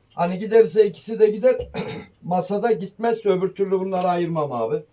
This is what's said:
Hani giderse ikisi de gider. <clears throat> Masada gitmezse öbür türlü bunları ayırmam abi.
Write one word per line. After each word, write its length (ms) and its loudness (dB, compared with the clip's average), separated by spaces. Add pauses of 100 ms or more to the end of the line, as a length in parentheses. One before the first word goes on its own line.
(140)
Hani 240 -2
giderse 480 4
ikisi 320 -8
de 120 6
gider. 380 0 (260)
<clears throat> 280 -18
Masada 500 -2
gitmezse 560 -4
öbür 260 0
türlü 260 -2
bunları 280 -2
ayırmam 440 -2
abi. 240 -4 (160)